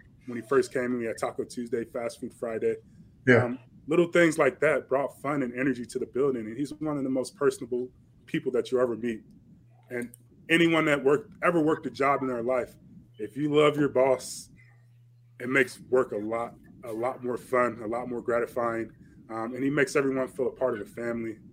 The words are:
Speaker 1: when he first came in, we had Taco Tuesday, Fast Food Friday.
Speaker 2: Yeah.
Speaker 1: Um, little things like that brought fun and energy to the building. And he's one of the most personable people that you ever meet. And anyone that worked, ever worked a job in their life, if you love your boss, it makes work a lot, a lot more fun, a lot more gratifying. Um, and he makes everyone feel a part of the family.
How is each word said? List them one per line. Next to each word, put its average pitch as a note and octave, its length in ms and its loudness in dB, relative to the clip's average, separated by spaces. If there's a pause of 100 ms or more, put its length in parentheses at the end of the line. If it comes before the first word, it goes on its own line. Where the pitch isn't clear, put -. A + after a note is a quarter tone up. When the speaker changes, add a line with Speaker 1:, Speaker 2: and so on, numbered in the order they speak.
(280)
Speaker 1:
when A#2+ 120 -10
he A2 80 -14
first C3 240 2
came B2+ 140 -2
in, B2 140 -2
we A#2 60 -4
had A2 120 -4
Taco A#2+ 260 -4
Tuesday, A#2 420 -6
Fast A#2 360 -8
Food A#2+ 180 -10
Friday. A2+ 360 -2 (520)
Speaker 2:
Yeah. A#2+ 180 8
Speaker 1:
Um, A#2+ 140 -6 (280)
little E3+ 200 4
things E3+ 300 4
like C3+ 220 2
that D3 280 2
brought C3+ 340 -2
fun C#3 200 -2
and A#2+ 180 -4
energy B2+ 260 -2
to B2 140 -6
the A#2 60 -4
building. B2 400 -2
And A2+ 100 -10
he's C#3+ 200 -6
one D3+ 220 -6
of C3+ 60 -4
the B2+ 60 -4
most C3 260 -4
personable B2+ 540 -2 (380)
people C3+ 260 -4
that A#2 180 0
you B2 80 2
ever A#2+ 160 0
meet. A2 260 -4 (680)
And A#2+ 200 -8 (400)
anyone E3 360 4
that C#3+ 180 2
worked, C#3 300 2 (100)
ever F3 160 4
worked D3+ 280 0
a - 20 -6
job C3+ 320 0
in C3 60 -2
their A#2+ 160 -4
life, A#2+ 320 -2 (420)
if G#2+ 180 -10
you D3 180 -2
love D3 220 6
your C#3+ 140 2
boss, B2+ 600 0 (920)
it B2 100 -6
makes C3 300 2 (100)
work B2 240 2
a G#2 40 -4
lot, A#2 360 -4 (320)
a A#2 60 -10
lot B2 320 -6
more B2 140 -4
fun, A#2+ 460 0
a G#2+ 40 -8
lot A#2+ 200 -6
more A#2+ 140 -6
gratifying. A#2 720 -2 (380)
Um, A2+ 260 -8
and B2+ 80 -6
he C#3 60 0
makes C#3+ 260 2
everyone C3 320 0
feel B2+ 200 -4
a G#2+ 40 -4
part B2 280 -2
of - 0 -
the G#2 220 -12
family. A#2 360 -6 (160)